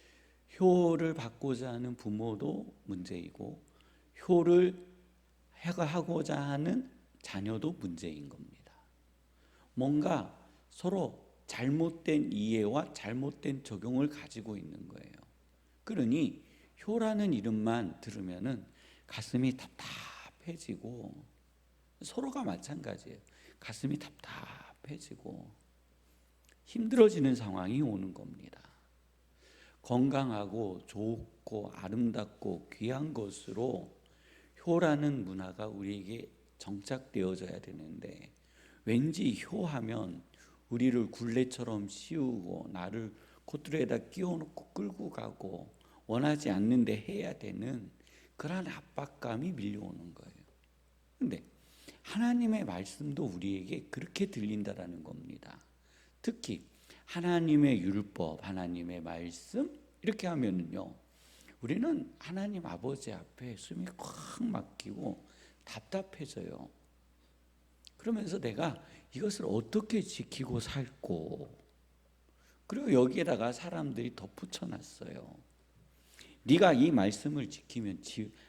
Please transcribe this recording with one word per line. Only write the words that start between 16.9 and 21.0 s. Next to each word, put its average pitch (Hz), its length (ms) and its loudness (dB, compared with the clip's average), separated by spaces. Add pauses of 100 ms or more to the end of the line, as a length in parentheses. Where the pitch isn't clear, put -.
이름만 110 680 2
들으면은 95 640 -4 (420)
가슴이 127 480 0
답답해지고, - 1600 -10 (880)